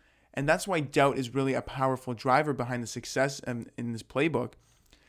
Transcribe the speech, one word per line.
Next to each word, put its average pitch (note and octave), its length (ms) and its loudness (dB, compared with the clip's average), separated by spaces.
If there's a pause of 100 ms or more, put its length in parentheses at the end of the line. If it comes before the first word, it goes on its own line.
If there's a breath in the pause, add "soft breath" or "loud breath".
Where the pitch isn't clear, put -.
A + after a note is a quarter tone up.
(340 soft breath)
And C#3 160 0
that's F3+ 180 2
why F3+ 140 0
doubt C#3 360 4
is A#2+ 160 -2
really C3+ 200 0
a B2+ 80 0
powerful C3 520 -2
driver C3+ 380 2
behind B2 320 -4
the A2+ 40 -8
success C3 520 -2
in, A#2+ 380 -8
in A#2 160 -6
this A2 100 -8
playbook, C3 520 -2 (540 soft breath)